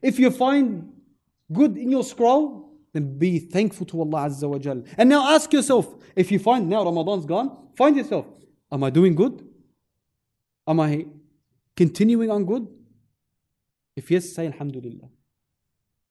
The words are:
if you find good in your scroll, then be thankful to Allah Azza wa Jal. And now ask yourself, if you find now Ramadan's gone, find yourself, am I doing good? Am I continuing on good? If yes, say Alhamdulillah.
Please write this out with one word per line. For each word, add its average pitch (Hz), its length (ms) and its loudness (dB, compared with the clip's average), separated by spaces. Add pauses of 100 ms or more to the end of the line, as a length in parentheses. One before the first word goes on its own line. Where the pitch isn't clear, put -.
if 254 180 -2
you 254 120 6
find 254 580 -2 (600)
good 214 260 2
in 254 140 -6
your 262 120 0
scroll, 254 640 0 (240)
then 139 240 -6
be 170 220 0
thankful 185 480 -4
to 165 140 -8
Allah 151 280 -4
Azza 143 180 -8
wa 143 120 -6
Jal. 135 240 -8 (140)
And 240 120 6
now 285 140 4 (120)
ask 302 160 0
yourself, 254 440 2 (200)
if 185 160 2
you 202 80 2
find 226 300 2
now 202 160 0
Ramadan's 170 400 -2
gone, 202 240 -2 (260)
find 277 220 4
yourself, 202 280 -4 (460)
am 139 120 -4
I 135 60 0
doing 165 260 4
good? 233 280 0 (1200)
Am 160 120 0
I 151 280 -2 (680)
continuing 220 540 2
on 208 160 -2
good? 220 220 -4 (1300)
If - 160 -16
yes, 175 220 -2
say 165 140 -8
Alhamdulillah. 127 640 -12 (1000)